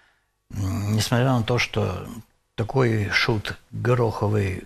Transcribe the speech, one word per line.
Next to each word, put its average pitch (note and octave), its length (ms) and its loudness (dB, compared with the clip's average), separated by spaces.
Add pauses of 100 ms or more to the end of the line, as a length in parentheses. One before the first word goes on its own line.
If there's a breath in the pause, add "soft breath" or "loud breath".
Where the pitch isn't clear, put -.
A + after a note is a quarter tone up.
(540 soft breath)
м, G2 400 -2
несмотря A#2+ 380 2
на B2 100 2
то, A#2+ 160 0
что F#2+ 480 -2 (500)
такой A2 540 2
шут - 480 0 (120)
гороховый, G#2+ 960 0